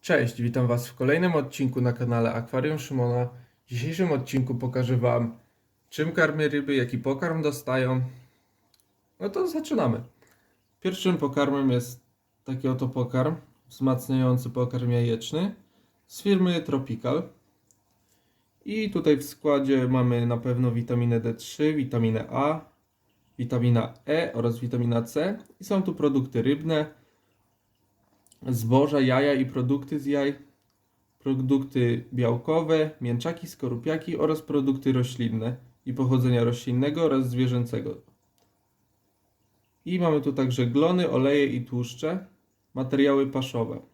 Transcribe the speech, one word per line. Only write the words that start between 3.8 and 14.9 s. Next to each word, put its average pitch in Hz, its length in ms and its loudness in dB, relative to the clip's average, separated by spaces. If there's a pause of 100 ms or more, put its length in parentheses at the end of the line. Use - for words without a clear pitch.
odcinku 131 440 -2
pokażę 127 420 0
Wam, 120 400 0 (520)
czym 160 220 -2
karmię 156 360 2
ryby, 139 280 0
jaki 127 220 0
pokarm 160 440 -2
dostają. 131 600 0 (1200)
No 196 100 -4
to 370 180 -2
zaczynamy. 302 560 -2 (760)
Pierwszym 185 380 0
pokarmem 139 540 2
jest 123 300 -2 (420)
taki 131 240 -4
oto 131 200 0
pokarm, 127 480 -2 (340)
wzmacniający 127 800 0
pokarm 123 420 -2